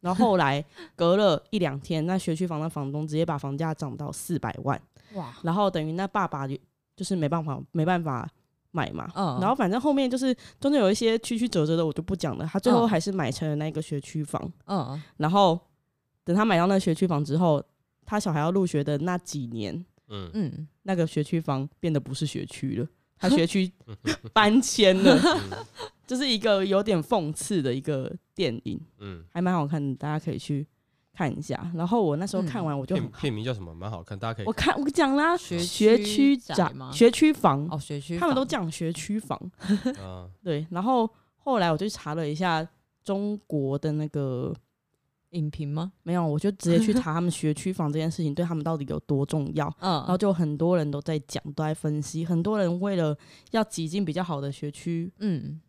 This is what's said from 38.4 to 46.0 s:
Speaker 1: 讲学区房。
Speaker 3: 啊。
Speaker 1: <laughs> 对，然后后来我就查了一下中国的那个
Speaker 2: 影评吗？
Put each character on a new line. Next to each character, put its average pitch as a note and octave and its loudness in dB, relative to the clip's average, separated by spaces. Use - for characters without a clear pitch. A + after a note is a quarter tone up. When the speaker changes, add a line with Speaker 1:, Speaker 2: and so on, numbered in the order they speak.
Speaker 1:
讲 G3+ -4
学 E3 -4
区 G#3 -4
房。 - -8
Speaker 3:
啊。 F#2 -12
Speaker 1:
<laughs> - -18
对， D#3 -2
然 F3 -4
后 A#3 2
后 C4 -2
来 F3 4
我 D#3 0
就 F#3+ -2
查 D3+ -10
了 D#3 -4
一 D3+ -4
下 E3 0
中 G#3 -2
国 C#3 -2
的 D#3 -2
那 D3+ -2
个 C3+ -4
Speaker 2:
影 D3+ -2
评 D3 -8
吗？ D#3+ -4